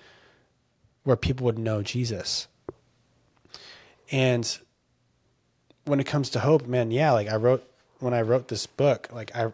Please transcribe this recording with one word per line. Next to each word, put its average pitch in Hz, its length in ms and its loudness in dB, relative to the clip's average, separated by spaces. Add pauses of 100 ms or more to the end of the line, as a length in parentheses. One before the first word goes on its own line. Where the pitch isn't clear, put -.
(1040)
where 127 120 4
people 127 300 -2
would 113 120 0
know 110 240 -2
Jesus. 113 680 -6 (1600)
And 127 480 0 (1300)
when 143 160 2
it 131 60 -2
comes 143 240 -2
to 120 100 -2
hope, 139 260 4
man, 120 240 0
yeah, 139 220 2
like, 107 160 2
I 110 80 0
wrote, 123 280 2 (360)
when 123 140 -2
I 117 80 2
wrote 120 260 0
this 104 180 -6
book, - 460 0
like, 113 220 -12
I, 113 200 -2